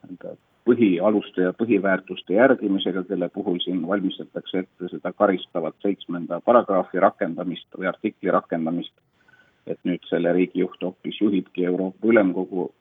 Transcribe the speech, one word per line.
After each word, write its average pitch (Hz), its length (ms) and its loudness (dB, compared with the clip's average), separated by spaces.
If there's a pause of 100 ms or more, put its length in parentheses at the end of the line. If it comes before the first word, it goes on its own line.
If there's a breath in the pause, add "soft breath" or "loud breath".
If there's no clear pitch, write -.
enda 90 300 -14 (300)
põhialuste 101 760 2
ja 90 100 0
põhiväärtuste 95 800 -2
järgimisega, 98 720 2
kelle 90 240 -4
puhul 87 320 -4
siin 87 240 -4
valmistatakse 92 760 -4
ette - 260 -10
seda 90 240 -8
karistavat 90 640 -2
seitsmenda 87 640 -6
paragrahvi 95 560 2
rakendamist 90 800 -2
või 92 80 -4
artikli 92 480 -4
rakendamist, 85 560 -4 (760 soft breath)
et - 200 -8
nüüd 87 220 -2
selle 87 260 2
riigi 90 240 2
juht 90 240 -4
hoopis - 380 -8
juhibki 92 480 0
Euroopa 95 420 0
Ülemkogu 92 540 2 (160)